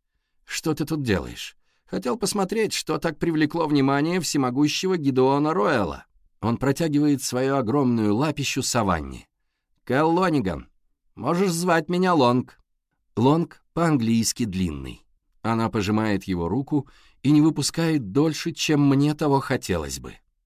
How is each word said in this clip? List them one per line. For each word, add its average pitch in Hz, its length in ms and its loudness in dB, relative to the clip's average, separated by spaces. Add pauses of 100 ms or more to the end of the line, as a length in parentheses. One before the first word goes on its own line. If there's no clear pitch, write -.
(460)
"Что - 260 -4
ты 151 140 -4
тут 156 160 -4
делаешь?" 85 560 -4 (260)
"Хотел 190 320 -6
посмотреть, 202 560 -2
что - 240 -4
так 165 220 -4
привлекло 160 480 0
внимание 143 540 2
всемогущего 147 760 0
Гидеона 139 560 2
Ройла". 127 540 -2 (340)
Он 113 160 0
протягивает 147 640 0
свою 135 340 -2
огромную 123 580 2
лапищу 139 480 -2
Саванне. 82 640 -2 (560)
"Кэл 147 260 2
Лониган, 147 600 0 (440)
можешь 170 380 0
звать 165 380 0
меня 180 240 2
Лонг". 127 440 2 (580)
Лонг 151 460 2 (120)
по-английски 117 720 0
длинный. 78 580 -6 (380)
Она 113 260 -2
пожимает 107 560 0
его 87 240 -4
руку 135 400 -2 (340)
и 131 80 2
не 151 120 6
выпускает 151 720 0
дольше, 156 400 0
чем 143 360 2
мне 143 260 2
того 143 260 2
хотелось 80 600 -4
бы. - 140 -16 (320)